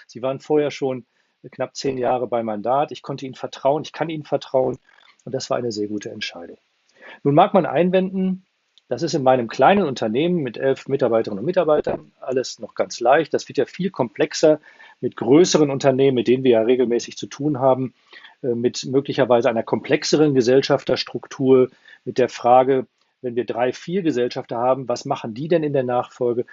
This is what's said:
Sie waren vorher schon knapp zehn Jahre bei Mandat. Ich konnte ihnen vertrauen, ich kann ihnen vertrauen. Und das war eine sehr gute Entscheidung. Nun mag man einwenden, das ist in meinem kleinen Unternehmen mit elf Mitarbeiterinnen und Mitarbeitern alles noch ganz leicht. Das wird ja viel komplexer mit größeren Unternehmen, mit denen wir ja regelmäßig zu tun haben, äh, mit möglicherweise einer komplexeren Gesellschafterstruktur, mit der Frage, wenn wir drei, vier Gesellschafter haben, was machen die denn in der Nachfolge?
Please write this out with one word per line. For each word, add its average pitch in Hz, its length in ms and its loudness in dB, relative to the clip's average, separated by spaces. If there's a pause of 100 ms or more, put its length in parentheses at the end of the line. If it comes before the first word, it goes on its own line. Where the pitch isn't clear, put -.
Sie - 160 -16
waren 131 180 -4
vorher 147 300 0
schon 131 360 -6 (460)
knapp 127 220 -8
zehn 135 220 -4
Jahre 123 300 -2
bei 117 160 -2
Mandat. 117 500 -2
Ich - 100 -16
konnte 139 220 -10
ihnen 131 100 -12
vertrauen, 139 480 -4
ich - 100 -14
kann 160 180 -6
ihnen 156 140 -8
vertrauen. 131 540 -2 (460)
Und 123 80 -12
das 131 180 -6
war 135 60 -2
eine 120 160 -4
sehr 104 140 -4
gute 104 240 -8
Entscheidung. 87 480 -14 (640)
Nun 143 120 2
mag 196 200 4
man 175 120 4
einwenden, 185 800 0 (440)
das 120 140 -6
ist 160 120 -4
in 147 80 0
meinem 127 240 2
kleinen 175 380 4
Unternehmen 143 580 -2
mit 123 140 -6
elf 135 320 -2
Mitarbeiterinnen 113 500 0
und 110 80 -6
Mitarbeitern 156 640 0 (100)
alles 131 380 -4
noch 107 160 -16
ganz 95 240 -4
leicht. 139 340 2
Das - 160 -2
wird 143 100 -6
ja 123 80 2
viel 185 240 -6
komplexer 151 680 0 (400)
mit 120 160 -6
größeren 151 540 4
Unternehmen, 135 460 2
mit 113 120 0
denen 131 160 2
wir 123 80 4
ja 113 100 4
regelmäßig 120 540 0
zu 104 100 -12
tun 139 340 -4
haben, 131 340 0 (480)
äh, 139 60 -4
mit 117 380 -2
möglicherweise 131 600 0
einer 113 140 -2
komplexeren 143 720 0
Gesellschafterstruktur, 131 1400 2 (340)
mit 123 140 -8
der 123 100 2
Frage, 127 580 4 (360)
wenn 120 140 -6
wir 120 80 -2
drei, 120 280 -2
vier 180 300 -6
Gesellschafter 123 540 -2
haben, 127 320 0
was 120 160 -4
machen 131 300 -6
die 143 140 -8
denn 165 140 2
in 147 120 -4
der 135 80 2
Nachfolge? 123 720 -2